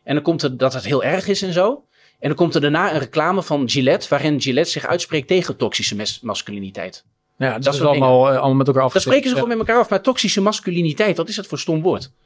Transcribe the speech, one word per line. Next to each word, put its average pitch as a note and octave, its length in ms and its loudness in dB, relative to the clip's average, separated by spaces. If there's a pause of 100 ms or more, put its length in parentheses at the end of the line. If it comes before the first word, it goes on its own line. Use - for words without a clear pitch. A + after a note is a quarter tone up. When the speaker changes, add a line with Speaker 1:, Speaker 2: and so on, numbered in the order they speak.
Speaker 1:
En C#3 100 -4
dan D3 80 0
komt E3 200 0
er C3 140 -2
dat C3 160 0
het B2+ 120 -8
heel B2+ 200 0
erg F3 240 -2
is G3 140 0
en F#3+ 100 -4
zo. G3+ 320 0 (340)
En C3 100 -4
dan D3 80 -2
komt F3 180 2
er E3 60 2
daarna D#3 320 2
een G#3 60 0
reclame E3 440 -2
van C#3+ 280 -2
Gillette, C#3 380 2
waarin C#3+ 320 0
Gillette C3+ 300 0
zich - 160 -6
uitspreekt D#3 420 -4
tegen F3+ 280 0
toxische G#2+ 400 -4
mes-, G#2 240 -6
masculiniteit. G2 840 -10 (340)
Speaker 2:
Ja, C3 140 -2
dat A2 100 -6
Speaker 1:
Dat C#3 100 2
Speaker 2:
is C#3 60 -2
Speaker 1:
soort D3 120 2
Speaker 2:
allemaal, C3 280 6
Speaker 1:
dingen. C3+ 140 6
Speaker 2:
eh, C3 60 2
allemaal C3+ 180 2
met C3+ 100 2
elkaar C3 160 4
Speaker 1:
Dan B2+ 80 2
Speaker 2:
afgestemd. F#3+ 260 2
Speaker 1:
spreken C#4 140 2
ze B3 60 0
Speaker 2:
Ja. A#3+ 60 0
Speaker 1:
gewoon A#3 160 -2
met A3 100 -4
elkaar A#3 160 4
af, - 60 -6
maar G3 120 0
toxische A#3 380 0
masculiniteit, F#3+ 760 0
wat E3 120 -4
is G#3 80 -8
dat G3+ 100 -10
voor C#3+ 120 -8
stom D#3+ 240 -2
woord? B2 280 -2 (160)